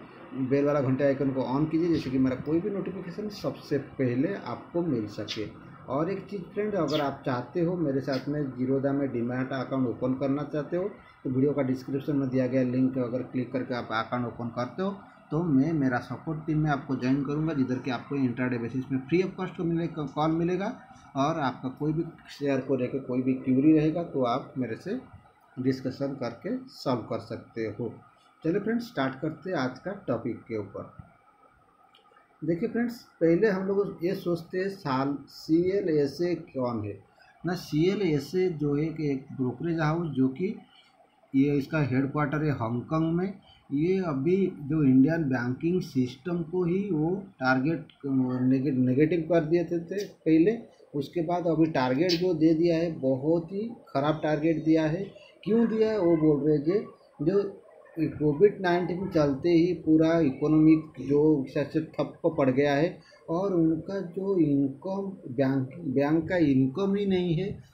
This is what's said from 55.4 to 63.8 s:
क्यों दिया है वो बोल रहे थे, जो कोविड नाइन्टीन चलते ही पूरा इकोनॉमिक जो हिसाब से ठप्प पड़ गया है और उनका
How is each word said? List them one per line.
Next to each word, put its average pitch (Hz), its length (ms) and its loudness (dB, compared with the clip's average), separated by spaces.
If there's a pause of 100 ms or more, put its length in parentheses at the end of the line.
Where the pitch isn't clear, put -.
क्यों 226 240 4
दिया 220 220 2
है 214 80 0
वो 170 180 4
बोल 151 320 4
रहे 151 100 4
थे, 175 260 0 (380)
जो 190 380 0 (380)
कोविड 151 600 2
नाइन्टीन 180 480 0
चलते 147 420 2
ही 170 240 4
पूरा 160 440 4
इकोनॉमिक 156 920 4
जो 147 340 6
हिसाब 139 240 -2
से 156 140 -2
ठप्प 156 580 -4
पड़ 135 120 4
गया 143 240 4
है 165 240 0 (320)
और 185 240 -2
उनका 165 460 0